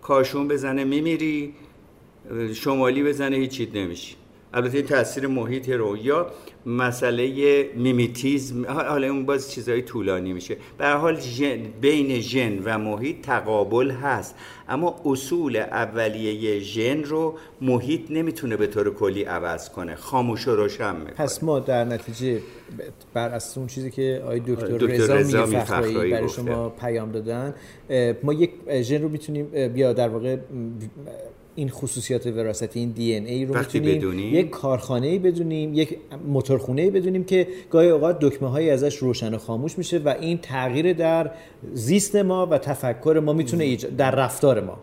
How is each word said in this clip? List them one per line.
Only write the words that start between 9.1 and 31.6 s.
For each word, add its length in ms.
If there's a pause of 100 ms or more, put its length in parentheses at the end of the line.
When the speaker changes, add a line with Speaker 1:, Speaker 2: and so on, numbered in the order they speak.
Speaker 1:
اون 160
باز 260
چیزای 300
طولانی 500
می‌شه. 240 (220)
به 60
هر 120
حال 240
ژن، 380 (220)
بین 400
ژن 440
و 140
محیط 440
تقابل 680
هست، 440 (340)
اما 360
اصول 520
اولیه 1000
ژن 460
رو 300 (260)
محیط 400 (100)
نمی‌تونه 460
به 100
طور 280
کلی 280
عوض 460
کنه، 260
خاموش 540
و 80
روشن 400
می‌کنه. 180
Speaker 2:
پس 280
ما 180
در 240
نتیجه 560 (760)
بر 140
اساس 300
اون 80
چیزی 240
که 340
آقای 160
دکتر 260
Speaker 1:
دکتر 200
Speaker 2:
رضا 280
Speaker 1:
رضا 320
Speaker 2:
میرفخرایی 40
Speaker 1:
میرفخرایی 640
Speaker 2:
برای 120
Speaker 1:
گفته. 180
Speaker 2:
شما 260
پیام 440
دادن، 420 (360)
اه، 320
ما 100
یک 180 (320)
ژن 200
رو 60
می‌تونیم، 460
اه، 240
یا 140
در 160
واقع، 260
م، 40 (1160)
این 120